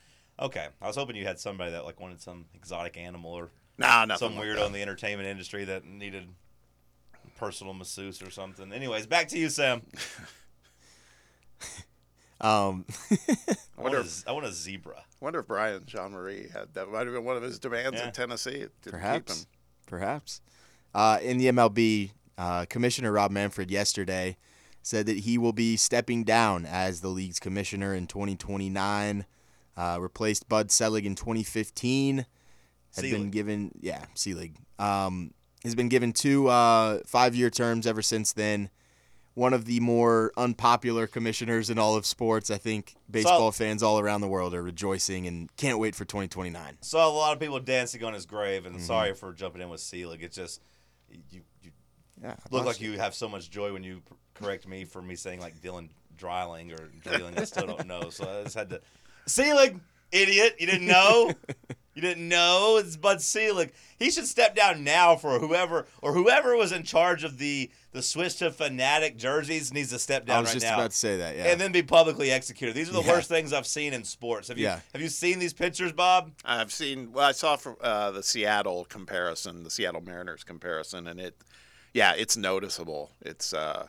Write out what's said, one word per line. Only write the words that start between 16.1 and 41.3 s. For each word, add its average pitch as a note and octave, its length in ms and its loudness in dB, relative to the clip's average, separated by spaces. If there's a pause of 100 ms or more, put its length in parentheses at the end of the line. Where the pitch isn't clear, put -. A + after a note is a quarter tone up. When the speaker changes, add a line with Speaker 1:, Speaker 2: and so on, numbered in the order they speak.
Speaker 2:
had, - 200 -12
that F#2+ 160 -8
might A2 160 -4
have A#2+ 80 -8
been A#2+ 120 -6
one B2+ 100 -4
of A#2+ 80 -6
his A#2+ 160 -10
demands B2 400 -4
Speaker 1:
Yeah. A#2+ 80 -6
Speaker 2:
in A#2 60 -12
Tennessee B2 480 -6
to - 80 -12 (120)
keep G#2+ 120 -16
Speaker 3:
Perhaps. F#2 480 -4
Speaker 2:
him. - 60 -18 (400)
Speaker 3:
Perhaps. G2+ 540 -8 (540)
Uh, G#2+ 260 6
in B2 160 0
the B2+ 120 6
M B2 100 6
L A#2 80 8
B, G#2+ 460 4 (240)
uh, F2 320 -2
Commissioner A#2+ 420 0
Rob G2+ 200 4
Manfred G2+ 380 -2
yesterday F#2 680 -2 (440)
said G#2+ 260 -2
that G#2+ 120 0
he A#2 180 0
will A#2 140 2
be A2+ 240 2
stepping A#2+ 480 0
down G#2+ 420 2
as F#2 360 -4
the F#2+ 80 -6
league's F#2 320 -6
commissioner G2 520 -4
in F2+ 140 -6
twenty G2+ 300 -6
twenty-nine, G2+ 880 -2 (500)
uh, F2 240 -2
replaced G#2 480 -2
Bud G#2+ 240 2
Selig A2 340 2
in G2 100 -2
twenty A2+ 280 -4
fifteen. C3+ 760 -2 (760)
Had A#2 80 -6
Speaker 1:
Selig. C3+ 80 -4
Speaker 3:
been G2+ 200 -2
given, G#2 400 -4 (100)
yeah, E2+ 320 -8
Selig. E2+ 420 -8 (240)
Um, F#2+ 540 -2 (300)
has A#2 120 -4
been B2 140 0
given A#2+ 240 4
two, C#3 340 4
uh, A2+ 580 6
five-year B2 440 4
terms A#2 360 0
ever A2 160 0
since A2 300 0
then. G#2 380 -2 (640)
One B2+ 180 4
of A#2 120 0
the A#2+ 140 0
more A#2 560 4
unpopular A#2+ 720 2
commissioners A2+ 640 -2